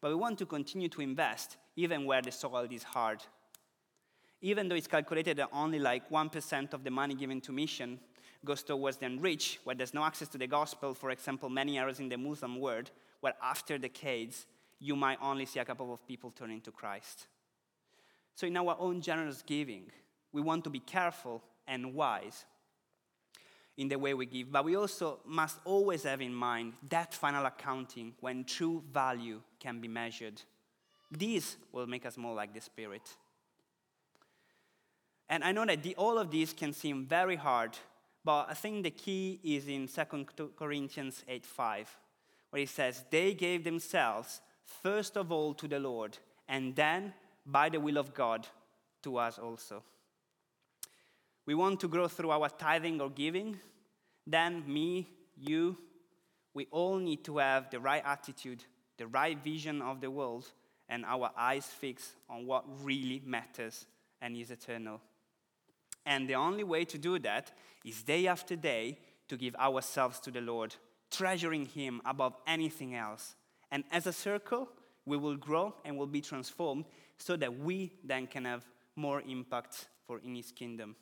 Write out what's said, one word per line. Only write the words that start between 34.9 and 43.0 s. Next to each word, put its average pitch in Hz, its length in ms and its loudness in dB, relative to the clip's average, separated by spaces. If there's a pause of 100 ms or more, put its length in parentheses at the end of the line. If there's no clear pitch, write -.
And 156 160 4
I 180 80 6
know 220 120 4
that 165 180 6
the, 180 140 -2
all 226 220 6
of 190 120 2
these 156 220 2
can 147 200 -4
seem 135 340 -4
very 180 300 4
hard, 123 420 2 (440)
but 147 280 4
I 156 40 -4
think 214 280 -4
the 170 80 0
key 190 520 -2
is 143 260 2
in 135 200 -2
Second 147 400 -4 (280)
Corinthians 143 680 -4
eight 127 200 -8
five, 110 420 -2 (600)
where 143 120 0
it 135 60 0
says, 127 400 0